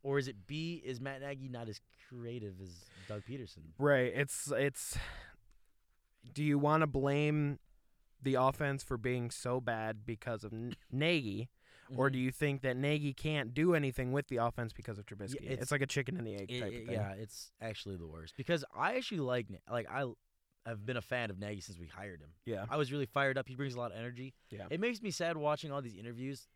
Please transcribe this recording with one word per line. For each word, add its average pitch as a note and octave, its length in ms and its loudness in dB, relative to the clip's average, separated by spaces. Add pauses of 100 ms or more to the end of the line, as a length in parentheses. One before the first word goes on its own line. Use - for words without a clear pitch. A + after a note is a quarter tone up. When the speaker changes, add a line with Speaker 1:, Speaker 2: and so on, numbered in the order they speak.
Speaker 1:
Or C#3 160 4
is C3 100 2
it G2+ 180 -10
B, D#3+ 380 -2
is B2 160 -4
Matt C3+ 200 -6
Nagy C3+ 280 -8
not A#2 200 -6
as G#2 120 -8 (280)
creative A#2 520 -8
as F2 240 -14 (240)
Doug G#2 160 -6
Peterson? F#2+ 540 -10
Speaker 2:
Right. C3 360 6
It's, C#3+ 380 0
it's, C3+ 440 2 (1400)
do D3 120 -2
you D3 160 6
wanna D#3 260 8
blame C#3+ 720 4 (640)
the C3 120 4
offense C3+ 500 4
for C3 140 -2
being A#2+ 320 0
so B2 300 -2
bad A2 460 -2
because A2+ 380 -4
of G#2 80 -6
N-, A2+ 300 -4
Speaker 1:
<clears throat> - 100 -12
Speaker 2:
Nagy, B2+ 560 2 (480)
or C3 100 6
Speaker 1:
Mm-hmm. C#3 60 6
Speaker 2:
do C3 80 0
you B2+ 100 4
think C#3 320 0
that C3 140 2
Nagy C#3+ 380 2
can't C#3+ 400 0
do E3 200 6
anything C3 380 2
with C#3+ 160 0
the C3 80 -2
offense A#2 360 2
because - 260 -8
of G#2 80 -12
Trubisky? G#2 340 -8
Speaker 1:
Yeah, - 120 -6
it's B2 100 -2
Speaker 2:
It's C3 100 -2
like C#3 100 4
a C#3+ 40 2
chicken C#3+ 300 0
and A#2+ 100 -4
the G2+ 100 -4
egg G2+ 160 -6
Speaker 1:
it, B2 80 -2
Speaker 2:
type G#2 120 -2
Speaker 1:
it, A#2+ 100 -6
Speaker 2:
of A2+ 40 -8
thing. A#2+ 80 -2
Speaker 1:
yeah, G2+ 200 0
it's G#2 360 -10 (100)
actually G#2 360 -6
the E2+ 100 -8
worst D#2+ 300 -12
because D3 280 0 (120)
I F3 200 2
actually A#3 240 -2
like B2 300 2
Na-, G2 80 -10 (120)
like, A#2 180 0
I B2 140 -2
l-, B2 160 -4 (460)
have A2 220 -6
been B2+ 100 -2
a A2+ 60 -2
fan A#2+ 280 0
of F#2 80 -6
Nagy G#2 220 -4
since F2 180 -12
we E2+ 80 -10
hired F#2 340 -10
him. D2 100 -18 (140)
Speaker 2:
Yeah. G#2 240 -2
Speaker 1:
I C3 80 0
was D3 160 2
really C#3+ 140 0
fired C3+ 320 2
up. C3 100 -4
He B2+ 80 -10
brings C3+ 180 -2
a B2 40 -6
lot A#2+ 140 -2
of G2+ 60 -8
energy. B2 360 -8 (160)
Speaker 2:
Yeah. G2+ 200 -8
Speaker 1:
It D#3 100 -2
makes A3+ 220 0
me G#3+ 100 -2
sad E3 240 0
watching D3+ 360 2
all C#3 100 -2
these A#2 140 -8
interviews A#2+ 600 -8